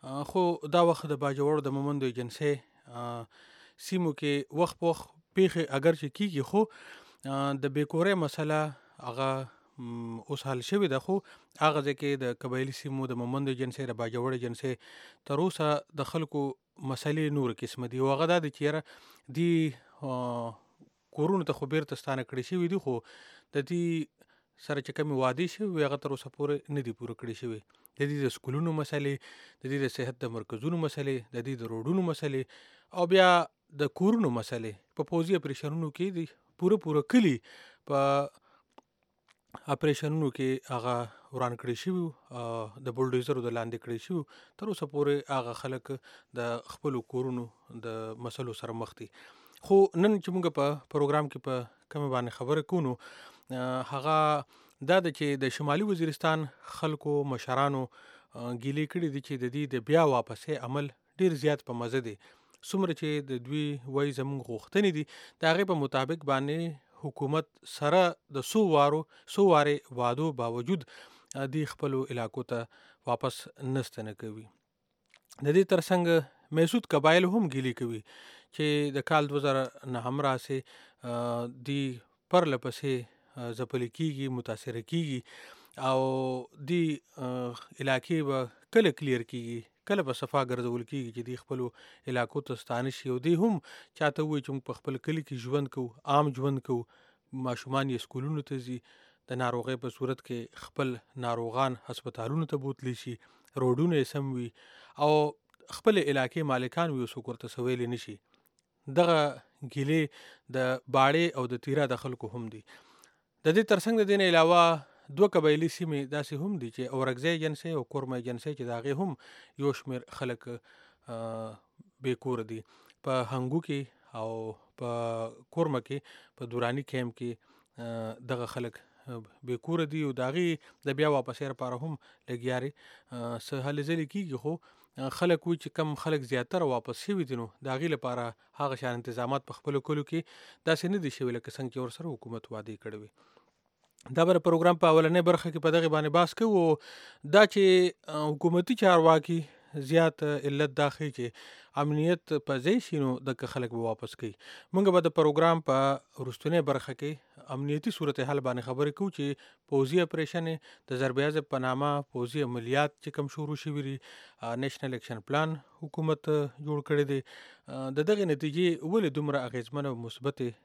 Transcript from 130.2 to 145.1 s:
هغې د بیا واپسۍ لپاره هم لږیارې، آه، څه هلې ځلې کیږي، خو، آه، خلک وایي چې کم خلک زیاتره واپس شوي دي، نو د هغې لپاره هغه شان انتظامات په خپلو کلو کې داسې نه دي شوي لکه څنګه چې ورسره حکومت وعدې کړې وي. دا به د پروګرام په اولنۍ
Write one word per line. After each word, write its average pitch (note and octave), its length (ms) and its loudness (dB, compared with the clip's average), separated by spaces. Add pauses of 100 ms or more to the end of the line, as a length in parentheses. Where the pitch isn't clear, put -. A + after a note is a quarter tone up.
هغې E3 280 0 (280)
د C#3 140 -2
بیا D3+ 100 4
واپسۍ C3 440 -2
لپاره B2+ 220 -6
هم D3 220 -6 (320)
لږیارې، B2+ 420 -2 (400)
آه، A#2+ 260 -6
څه - 180 -8 (100)
هلې C#3+ 240 -2
ځلې E3 240 0
کیږي، F#3 220 -4
خو، D3 220 -4
آه، - 520 -10
خلک E3+ 380 2
وایي E3+ 100 2
چې - 160 -8
کم D#3 220 -2
خلک D#3 260 0
زیاتره B2+ 440 0
واپس B2 300 -2 (100)
شوي G3 180 0
دي، C3 120 -4
نو A#2 120 -4 (160)
د C3+ 40 -6
هغې C3+ 200 -2 (100)
لپاره B2 380 -4 (180)
هغه C#3 220 -2
شان B2 180 -4
انتظامات A#2+ 520 -4
په - 80 -14
خپلو C#3 280 -2
کلو D3+ 220 -2
کې E3 180 -4 (480)
داسې D#3+ 160 2
نه F#3+ 120 0
دي E3 120 -2
شوي B2 220 -4
لکه A#2+ 200 -8
څنګه C3 220 -8
چې - 40 -8
ورسره B2+ 300 -8
حکومت A#2 440 -10
وعدې G#2+ 260 -10
کړې G#2+ 180 -12
وي. G#2+ 160 -16 (1040)
دا E3 100 6
به F#3 80 6
د F3+ 40 6
پروګرام E3+ 440 6
په F3 60 8
اولنۍ D#3+ 340 8